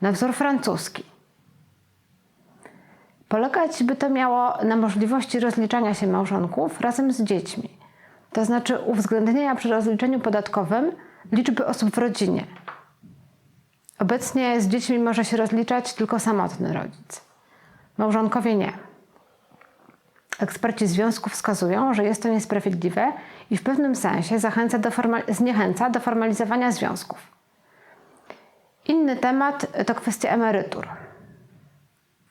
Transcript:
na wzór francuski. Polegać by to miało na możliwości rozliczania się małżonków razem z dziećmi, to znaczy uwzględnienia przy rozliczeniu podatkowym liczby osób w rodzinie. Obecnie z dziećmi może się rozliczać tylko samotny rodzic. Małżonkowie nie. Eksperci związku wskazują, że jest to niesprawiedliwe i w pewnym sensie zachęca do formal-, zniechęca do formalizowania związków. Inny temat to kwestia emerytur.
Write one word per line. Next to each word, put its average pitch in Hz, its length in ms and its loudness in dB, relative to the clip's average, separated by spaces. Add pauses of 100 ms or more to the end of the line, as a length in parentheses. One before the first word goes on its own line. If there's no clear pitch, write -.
na 196 100 2
wzór 240 200 0
francuski. 240 720 -2 (2250)
Polegać 262 540 0
by 262 140 2
to 277 140 0
miało 247 540 2
na 220 120 4
możliwości 220 640 2
rozliczania 226 540 2
się 202 120 0
małżonków 190 760 0
razem 254 320 2
z 233 100 -2
dziećmi, 196 560 -4 (540)
to 220 120 2
znaczy 240 340 0
uwzględnienia 226 760 2
przy 233 160 -2
rozliczeniu 226 500 2
podatkowym 208 720 0 (400)
liczby 240 340 2
osób 214 240 0
w - 80 -2
rodzinie. 208 480 0 (1500)
Obecnie 240 600 0
z 196 80 0
dziećmi 240 300 0
może 233 260 0
się 226 120 -2
rozliczać 233 580 -2
tylko 226 240 -2
samotny 180 540 -2
rodzic. - 480 -10 (800)
Małżonkowie 220 580 2
nie. 190 160 0 (1700)
Eksperci 220 460 -2
związku 202 440 0
wskazują, 208 640 0
że 208 100 2
jest 214 180 0
to 233 60 0
niesprawiedliwe 202 840 0 (380)
i 208 60 0
w - 60 -4
pewnym 269 340 0
sensie 185 420 0
zachęca 226 400 0
do 220 120 0
formal-, 233 380 0
zniechęca 214 640 2
do 240 100 0
formalizowania 226 720 2
związków. - 460 -4 (1700)
Inny 294 300 2
temat 269 500 0 (200)
to 233 80 -2
kwestia - 340 -2
emerytur. 220 600 0 (1400)